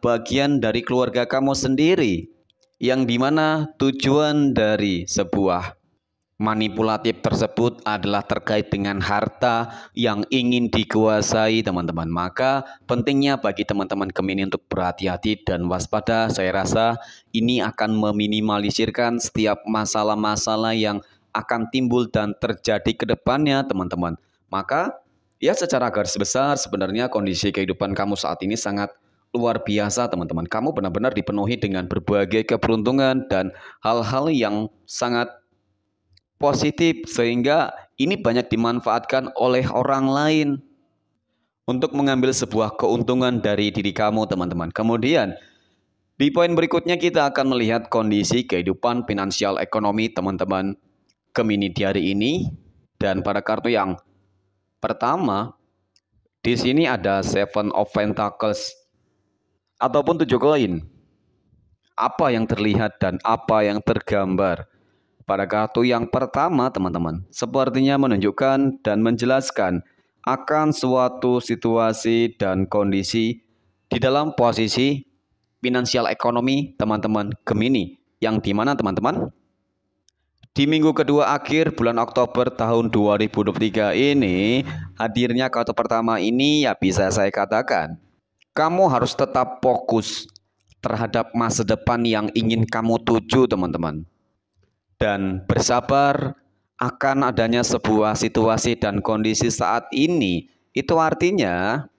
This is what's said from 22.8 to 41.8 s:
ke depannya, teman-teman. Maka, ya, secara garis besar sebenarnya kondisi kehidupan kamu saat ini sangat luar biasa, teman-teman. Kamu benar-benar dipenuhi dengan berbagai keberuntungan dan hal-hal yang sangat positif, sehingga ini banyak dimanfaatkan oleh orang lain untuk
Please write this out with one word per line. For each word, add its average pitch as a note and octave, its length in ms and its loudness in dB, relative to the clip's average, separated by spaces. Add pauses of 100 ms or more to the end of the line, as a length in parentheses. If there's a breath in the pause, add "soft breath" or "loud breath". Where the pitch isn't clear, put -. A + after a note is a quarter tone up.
ke A#2+ 100 -2
depannya, C3+ 560 0
teman-teman. F2+ 560 -4 (320)
Maka, C#3 480 -4 (400)
ya, D3 160 2
secara C#3 320 0
garis G#2 320 -2
besar C3+ 400 0
sebenarnya G2 480 -2
kondisi G2+ 480 -2
kehidupan G2 400 -2
kamu G2+ 240 -2
saat E2 240 -4
ini G#2+ 160 -2
sangat G2+ 320 -4 (400)
luar A#2 320 0
biasa, G#2 480 0
teman-teman. E2 320 -4
Kamu A#2+ 320 -4
benar-benar G2+ 400 -2
dipenuhi G#2 400 -2
dengan F#2 320 -4
berbagai G2 560 0
keberuntungan C3 880 0
dan F#2 240 -2 (240 loud breath)
hal-hal A#2 480 0
yang G#2+ 400 0 (160)
sangat A#2+ 480 -2 (1040)
positif, D3+ 720 0
sehingga B2 640 0 (240 loud breath)
ini F3+ 240 0
banyak A#2 320 0
dimanfaatkan A#2 880 0
oleh B2+ 320 2
orang C3+ 400 2
lain D3+ 380 2 (1120)
untuk B2+ 320 -2